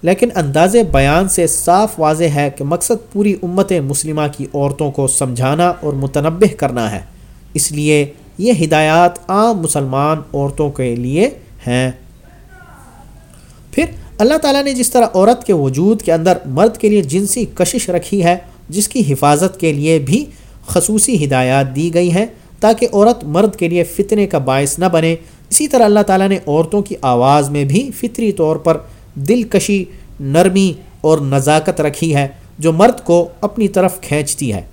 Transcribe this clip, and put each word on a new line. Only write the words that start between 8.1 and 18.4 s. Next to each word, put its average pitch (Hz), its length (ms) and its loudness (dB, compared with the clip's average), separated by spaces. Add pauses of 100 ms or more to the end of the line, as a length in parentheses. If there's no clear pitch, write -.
یہ 214 140 0 (120)
ہدایات 156 500 2 (160)
عام 214 320 2
مسلمان 143 560 -2 (160)
عورتوں 139 380 -4
کے 123 240 -4
لیے 139 340 -2 (380)
ہیں۔ 127 240 -2 (1800)
پھر 320 140 0 (320)
اللہ 269 240 2
تعالیٰ 285 220 0
نے 277 100 -2
جس 247 160 -2
طرح 233 240 4
عورت 214 320 4
کے 208 80 2
وجود 160 480 0
کے 165 120 -2
اندر 165 320 2
مرد 170 320 0
کے 214 120 0
لیے 208 120 2
جنسی 190 440 -2 (100)
کشش - 340 -2
رکھی 175 340 -2
ہے، 175 140 2 (320)